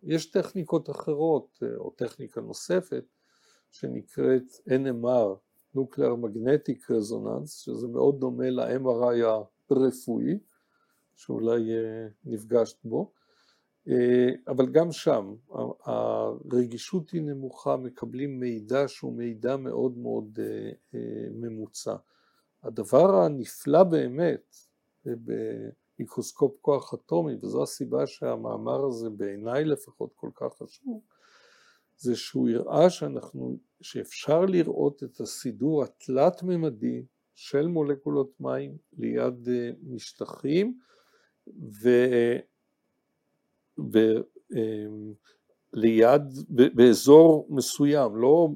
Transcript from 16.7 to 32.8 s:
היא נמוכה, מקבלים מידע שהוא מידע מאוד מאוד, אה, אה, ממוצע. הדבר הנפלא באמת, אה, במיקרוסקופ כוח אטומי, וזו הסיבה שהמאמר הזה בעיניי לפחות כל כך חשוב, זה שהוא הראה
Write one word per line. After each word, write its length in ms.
היא 120
נמוכה, 560
מקבלים 600
מידע 480
שהוא 260
מידע 440
מאוד 400
מאוד, 440
אה, 300
אה, 380
ממוצע. 640
הדבר 520
הנפלא 680
באמת, 720
אה, 60
במיקרוסקופ 640
כוח 320
אטומי, 480
וזו 220
הסיבה 440
שהמאמר 800
הזה 240
בעיניי 560
לפחות 500
כל 200
כך 180
חשוב, 380
זה 180
שהוא 340
הראה 400